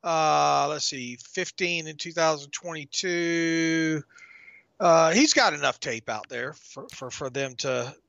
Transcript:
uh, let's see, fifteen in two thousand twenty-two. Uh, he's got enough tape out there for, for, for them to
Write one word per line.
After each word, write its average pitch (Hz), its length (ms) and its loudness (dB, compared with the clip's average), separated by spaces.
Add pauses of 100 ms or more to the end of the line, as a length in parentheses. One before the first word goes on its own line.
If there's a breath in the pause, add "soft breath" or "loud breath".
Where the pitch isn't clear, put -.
uh, 147 680 2
let's 151 160 -4
see, 123 300 -8
fifteen 175 680 -6
in 156 120 -12
two 170 140 -10
thousand 156 400 0
twenty-two. 165 1500 -2 (800 loud breath)
Uh, 165 320 6
he's 285 220 4
got 226 180 4
enough 143 260 -2
tape 113 300 -8
out 107 200 -8
there 127 260 -8
for, - 340 -18
for, 127 220 -12
for 135 200 -8
them 131 240 -4
to 127 400 -4 (140)